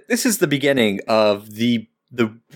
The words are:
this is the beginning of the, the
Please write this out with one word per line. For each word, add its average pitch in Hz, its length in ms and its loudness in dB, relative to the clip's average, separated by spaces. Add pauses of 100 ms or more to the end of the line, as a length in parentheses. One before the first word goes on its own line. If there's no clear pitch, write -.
this 233 180 -2
is 226 120 0
the 170 100 0
beginning 135 600 0
of 107 480 0
the, 117 320 -2 (240)
the 120 220 -2 (220)